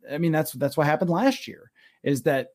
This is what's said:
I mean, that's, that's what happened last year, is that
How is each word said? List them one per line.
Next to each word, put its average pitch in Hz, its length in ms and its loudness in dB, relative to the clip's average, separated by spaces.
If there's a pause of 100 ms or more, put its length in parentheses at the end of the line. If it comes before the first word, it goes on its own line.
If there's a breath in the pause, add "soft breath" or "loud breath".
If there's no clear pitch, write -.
(120)
I 143 60 -6
mean, 165 140 2
that's, 156 220 0
that's 135 220 -2
what 151 120 2
happened 156 240 2
last 233 360 0
year, - 220 -18 (320 soft breath)
is 139 220 -2
that 135 320 2